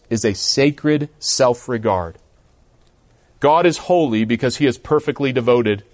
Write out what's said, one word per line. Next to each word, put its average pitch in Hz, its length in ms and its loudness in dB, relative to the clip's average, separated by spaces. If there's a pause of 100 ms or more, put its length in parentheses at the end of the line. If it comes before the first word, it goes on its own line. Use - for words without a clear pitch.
is 113 160 -2
a 107 80 2
sacred 147 840 -2
self-regard. 110 960 -2 (1200)
God 160 260 4
is 160 120 0
holy 135 460 0
because 120 320 -2
he 147 100 0
is 120 120 0
perfectly 143 540 -2
devoted 117 600 0